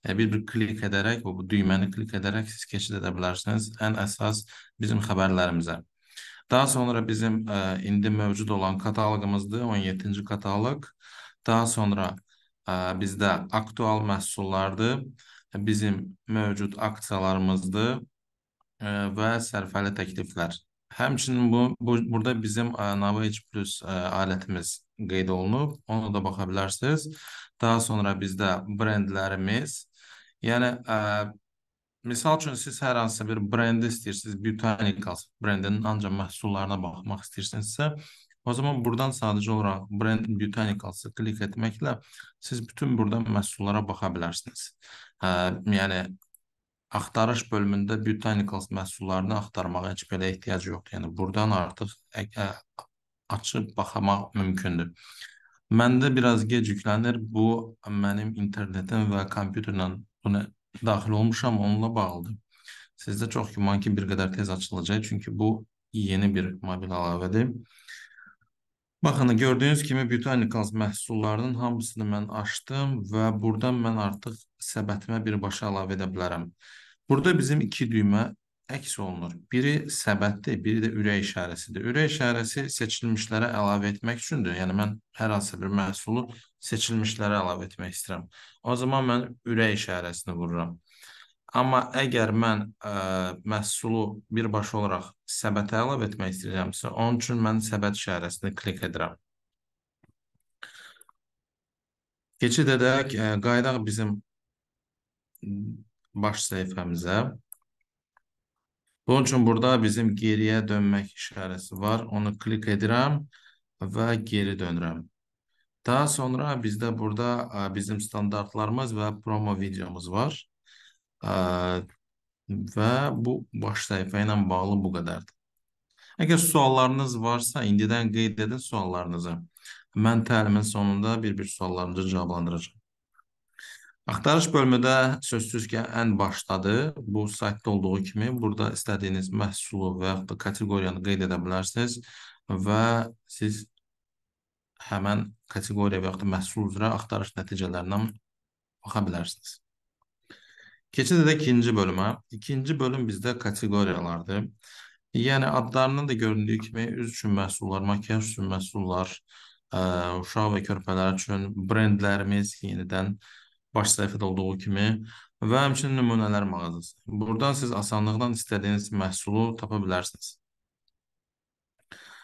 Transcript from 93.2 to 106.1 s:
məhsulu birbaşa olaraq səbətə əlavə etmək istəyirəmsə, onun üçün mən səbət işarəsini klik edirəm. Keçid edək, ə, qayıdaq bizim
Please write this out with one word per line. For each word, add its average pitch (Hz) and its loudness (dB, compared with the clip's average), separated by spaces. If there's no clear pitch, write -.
məhsulu 107 -2
birbaşa 110 -2
olaraq 95 -2
səbətə 104 0
əlavə 127 0
etmək 98 -4
istəyirəmsə, 95 -4
onun 113 2
üçün 117 0
mən 110 2
səbət 101 0
işarəsini 90 -4
klik 98 -6
edirəm. 85 -6
Keçid 131 6
edək, 131 4
ə, 107 2
qayıdaq 120 2
bizim 104 0